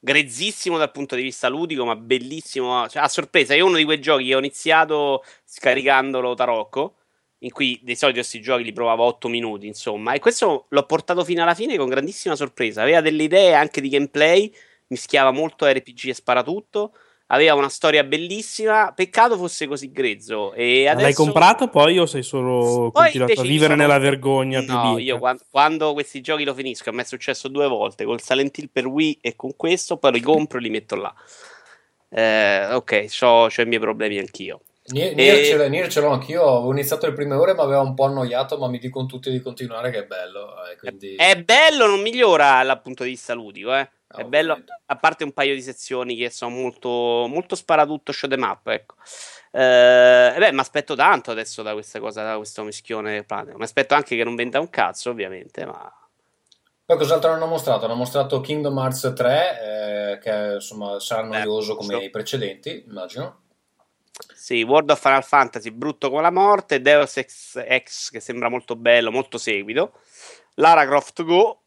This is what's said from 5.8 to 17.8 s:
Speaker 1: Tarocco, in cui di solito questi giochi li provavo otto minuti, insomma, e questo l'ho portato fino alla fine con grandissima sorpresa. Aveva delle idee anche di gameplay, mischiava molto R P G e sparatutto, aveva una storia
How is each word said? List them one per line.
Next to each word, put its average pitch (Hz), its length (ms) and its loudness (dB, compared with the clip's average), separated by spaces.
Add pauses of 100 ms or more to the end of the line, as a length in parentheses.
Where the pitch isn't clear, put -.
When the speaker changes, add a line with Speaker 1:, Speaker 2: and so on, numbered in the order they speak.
Speaker 1:
Tarocco, 123 600 -4 (460)
in 127 120 -14
cui 123 320 -4
di 123 100 -6
solito 127 240 0
questi 117 220 -10
giochi 120 240 -2
li 113 80 -12
provavo 117 320 0
otto 120 240 -2
minuti, 110 400 -6
insomma, 107 460 -8
e 143 40 -4
questo 202 500 0
l'ho 139 180 2
portato 175 360 -2
fino 170 200 -2
alla 170 120 4
fine 226 220 -4
con 139 120 -2
grandissima 139 460 -4
sorpresa. 113 480 -4
Aveva 156 180 4
delle 156 220 0
idee 175 320 4
anche 147 260 2
di 135 100 -6
gameplay, 151 600 2 (360)
mischiava 135 440 0
molto 151 340 -2
R 131 160 2
P 127 100 -20
G 120 160 -10
e 127 60 -4
sparatutto, 175 760 -4 (340)
aveva 151 280 4
una 139 140 2
storia 151 360 2